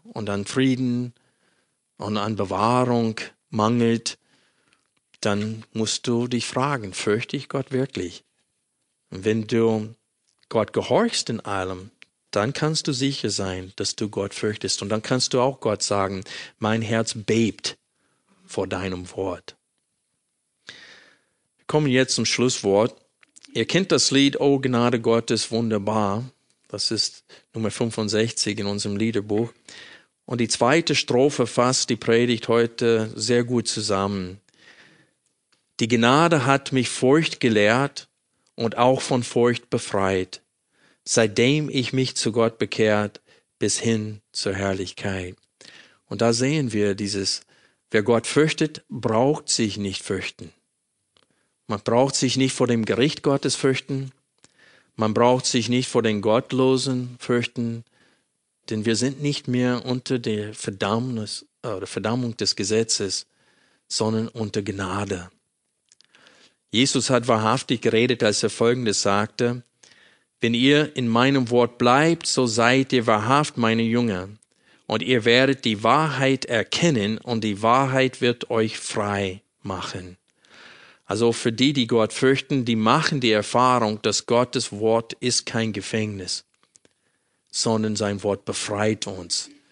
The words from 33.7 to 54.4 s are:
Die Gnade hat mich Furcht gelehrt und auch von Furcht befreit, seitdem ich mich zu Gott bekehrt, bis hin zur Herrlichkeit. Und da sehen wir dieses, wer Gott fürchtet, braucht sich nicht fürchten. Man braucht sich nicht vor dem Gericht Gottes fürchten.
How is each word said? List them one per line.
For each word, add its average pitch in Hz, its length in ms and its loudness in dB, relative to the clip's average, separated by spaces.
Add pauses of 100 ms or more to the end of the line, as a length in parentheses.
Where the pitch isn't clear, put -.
Die 117 80 0
Gnade 131 560 4
hat 139 280 0
mich 127 180 0
Furcht 147 500 2
gelehrt 113 680 2 (480)
und 113 200 -4
auch 131 240 4
von 123 220 0
Furcht 120 480 0
befreit, 95 720 -2 (640)
seitdem 120 640 2
ich 127 220 -2
mich 131 240 0
zu 113 160 -2
Gott 113 260 0
bekehrt, 104 600 0 (380)
bis 104 200 -2
hin 107 420 -2 (120)
zur 98 220 -4
Herrlichkeit. 95 840 -6 (720)
Und 107 120 -6
da 117 120 4
sehen 131 400 0
wir 104 220 0
dieses, 98 480 -4 (480)
wer 110 120 2
Gott 113 240 2
fürchtet, - 600 0
braucht 123 600 0
sich 104 280 -2
nicht 101 260 -6
fürchten. - 500 -8 (1160)
Man 101 120 -4
braucht 127 340 2
sich 127 220 0
nicht 135 180 0
vor 123 140 0
dem 117 160 0
Gericht 117 380 0
Gottes 139 340 0
fürchten. 135 560 -2 (840)